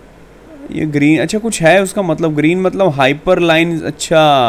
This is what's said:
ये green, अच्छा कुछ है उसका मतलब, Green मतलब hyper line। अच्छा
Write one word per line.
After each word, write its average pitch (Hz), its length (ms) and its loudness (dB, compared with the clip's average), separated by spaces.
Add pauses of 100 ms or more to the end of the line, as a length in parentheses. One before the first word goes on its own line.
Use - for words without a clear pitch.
(720)
ये 160 140 -6
green, 147 360 0
अच्छा 170 180 -4
कुछ 220 220 -6
है 170 220 4
उसका 196 180 -4
मतलब, 160 340 -2
Green 160 260 0
मतलब 190 300 0
hyper 147 480 0
line। 165 420 0
अच्छा 156 380 -2 (300)